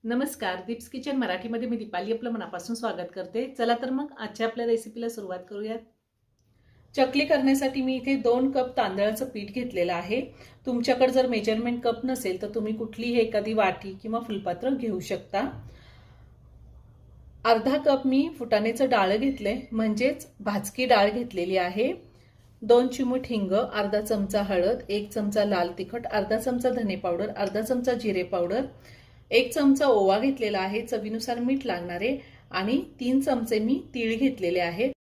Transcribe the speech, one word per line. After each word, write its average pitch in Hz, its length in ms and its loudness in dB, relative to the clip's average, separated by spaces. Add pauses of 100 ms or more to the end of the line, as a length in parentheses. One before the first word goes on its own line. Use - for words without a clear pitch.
नमस्कार, 226 600 -2
दीप्स 233 240 -8
किचन 269 280 -4
मराठीमध्ये 226 500 -2
मी 226 100 -2
दीपाली 208 360 -4
आपलं 226 180 -4
मनापासून 196 440 -6
स्वागत 185 380 -6
करते. 190 360 -6
चला 233 320 0
तर 262 80 -4
मग 277 280 -4
आजच्या 220 300 -6
आपल्या 233 180 -4
रेसिपीला 226 440 -2
सुरुवात 196 300 -10 (100)
करूयात. 214 300 -8 (1160)
चकली 285 300 2
करण्यासाठी 269 560 2
मी 262 140 0
इथे 269 220 0
दोन 247 340 4
कप 254 260 0
तांदळाचं 214 480 0
पीठ 202 260 -10
घेतलेलं 180 420 -2
आहे. 185 280 -2 (440)
तुमच्याकडे 254 460 2
जर 254 160 4
मेजरमेंट 226 560 0
कप 233 220 0
नसेल 220 360 -2
तर 214 140 -8
तुम्ही 220 200 -2
कुठलीही 233 440 -2
एखादी 220 340 0
वाटी 190 400 0
किंवा 220 260 -4
फुलपात्र 202 520 -4
घेऊ 220 300 -2
शकता. 196 400 -4 (2000)
अर्धा 233 400 6
कप 269 220 4
मी 277 200 4 (100)
फुटाण्याचं 226 520 2
डाळ 202 260 4
घेतलंय, 240 440 0 (120)
म्हणजेच 220 560 0 (140)
भाजकी 202 440 -2
डाळ 208 240 6
घेतलेली 190 480 -2
आहे. 190 340 0 (680)
दोन 240 260 6
चिमूट 254 400 -2
हिंग, 196 260 -2
अर्धा 208 480 0
चमचा 202 420 0
हळद, 196 360 2 (100)
एक 208 220 -4
चमचा 208 340 0
लाल 180 320 0
तिखट, 233 300 -8
अर्धा 208 300 0
चमचा 247 340 0
धने 220 260 -2
पावडर, 196 320 -2
अर्धा 202 320 -2
चमचा 247 340 0
जिरे 202 300 0
पावडर, 190 400 0 (680)
एक 240 220 4
चमचा 277 340 6
ओवा 202 320 6
घेतलेला 240 400 0
आहे, 196 220 -2
चवीनुसार 226 580 -4
मीठ 269 260 0
लागणार 175 360 -4
आहे 269 160 0 (340)
आणि 208 260 0 (220)
तीन 262 200 2
चमचे 233 400 0
मी 226 140 2 (200)
तीळ 226 220 -2
घेतलेले 185 440 0
आहेत. 175 420 0